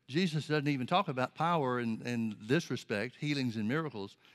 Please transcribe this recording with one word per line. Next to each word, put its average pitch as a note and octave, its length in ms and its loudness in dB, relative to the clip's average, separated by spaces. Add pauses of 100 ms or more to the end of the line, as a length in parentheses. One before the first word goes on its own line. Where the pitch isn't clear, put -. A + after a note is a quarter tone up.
Jesus D3+ 380 0
doesn't D3+ 220 2
even C3 180 0
talk F#3 220 2
about B2+ 260 -2
power D3+ 460 2
in, A#2 260 -2
in A#2 340 -2
this C3 300 2
respect, A#2+ 500 -2
healings C#3 360 0
and G#2+ 120 0
miracles A#2+ 480 -2 (180)